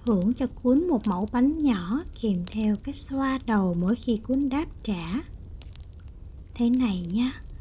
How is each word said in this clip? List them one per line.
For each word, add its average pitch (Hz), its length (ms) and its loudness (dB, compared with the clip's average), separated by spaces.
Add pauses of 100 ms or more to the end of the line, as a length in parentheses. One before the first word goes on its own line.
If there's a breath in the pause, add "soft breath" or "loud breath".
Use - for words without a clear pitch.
thưởng 208 280 4
cho 254 140 0
cún 262 420 4
một 233 200 2
mẩu 190 240 0
bánh 269 260 4
nhỏ 233 440 2 (200)
kèm 185 240 0
theo 214 300 0
cái 277 180 -6
xoa 269 520 -2
đầu 196 280 2
mỗi 180 220 2
khi 240 200 0
cún 262 320 0
đáp 285 180 0 (180)
trả. 180 380 -2 (1300)
Thế 233 160 4
này 214 420 2
nhá, 247 200 2 (280 loud breath)